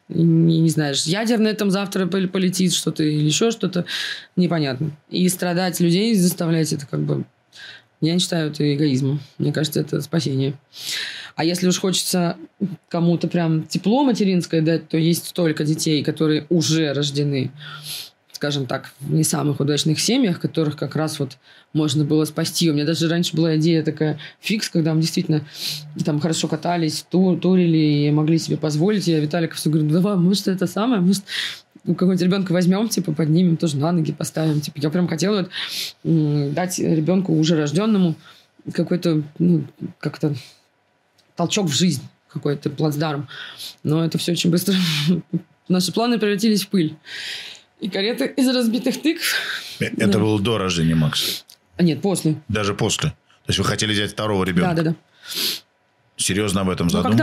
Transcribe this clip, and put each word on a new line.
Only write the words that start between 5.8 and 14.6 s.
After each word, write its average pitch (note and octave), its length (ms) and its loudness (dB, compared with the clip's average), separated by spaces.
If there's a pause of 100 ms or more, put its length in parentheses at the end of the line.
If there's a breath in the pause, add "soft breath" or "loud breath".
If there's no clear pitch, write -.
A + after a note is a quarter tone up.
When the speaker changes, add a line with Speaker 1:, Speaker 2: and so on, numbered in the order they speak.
Speaker 1:
заставлять, E3 580 2
это C#3+ 120 -6
как D3+ 160 -4
бы... D3 240 -2 (760 loud breath)
я D#3+ 120 2
не F3+ 60 2
считаю D#3+ 320 -2
это D3 240 0
эгоизмом. C#3+ 440 0 (180)
Мне C#3+ 160 0
кажется, D3+ 280 -2
это D3 200 -4
спасение. C#3 520 -2 (840 loud breath)
А D3 100 -2
если F3+ 220 0
уж F3+ 120 2
хочется F3+ 580 0 (520)
кому-то E3+ 380 2
прям D#3+ 360 0
тепло G#3+ 400 0
материнское F#3+ 580 2